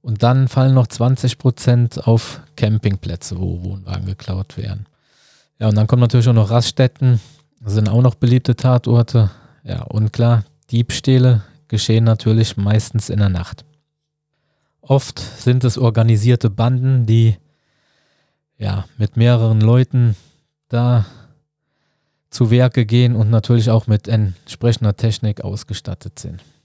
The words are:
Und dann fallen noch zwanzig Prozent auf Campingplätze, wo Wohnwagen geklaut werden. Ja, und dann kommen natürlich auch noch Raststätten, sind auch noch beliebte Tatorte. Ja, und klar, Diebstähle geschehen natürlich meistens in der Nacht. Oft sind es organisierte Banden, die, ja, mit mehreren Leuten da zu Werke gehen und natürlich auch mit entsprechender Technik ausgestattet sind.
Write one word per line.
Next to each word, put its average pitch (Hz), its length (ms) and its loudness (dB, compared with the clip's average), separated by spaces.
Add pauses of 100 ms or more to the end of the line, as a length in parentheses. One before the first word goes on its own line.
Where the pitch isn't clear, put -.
Und 113 200 -4
dann 127 240 2
fallen 131 280 2
noch 127 120 2
zwanzig 127 520 -2
Prozent 123 680 0
auf - 360 0 (120)
Campingplätze, 98 840 -4
wo 90 240 -6
Wohnwagen 92 420 -8
geklaut 95 500 -8
werden. 101 300 -10 (720)
Ja, 107 100 -2
und 104 60 2
dann 107 140 2
kommen 123 140 2
natürlich 120 260 2
auch 123 60 2
noch 107 160 2
Raststätten, 123 680 0 (460)
sind 107 240 0
auch 117 140 2
noch 127 120 2
beliebte 127 400 0
Tatorte. 117 760 0 (340)
Ja, 90 180 -8
und 107 300 -4
klar, 117 320 2 (260)
Diebstähle 123 720 2 (240)
geschehen 110 380 0
natürlich 113 520 0
meistens 107 520 -2
in 113 100 -4
der 101 120 2
Nacht. 87 340 -8 (1160)
Oft - 380 -2
sind - 460 -2
es 123 120 0
organisierte 117 760 2
Banden, 123 560 0
die, 113 300 2 (1200)
ja, 98 280 -6 (140)
mit 104 180 -2
mehreren 113 440 2
Leuten 120 540 2 (540)
da 120 380 0 (1200)
zu 117 220 0
Werke 123 340 2
gehen 120 300 2
und 107 120 0
natürlich 113 400 0
auch 110 200 0
mit 107 180 0
entsprechender 107 920 -2
Technik 110 440 -4
ausgestattet - 800 -12
sind. 90 200 -14 (240)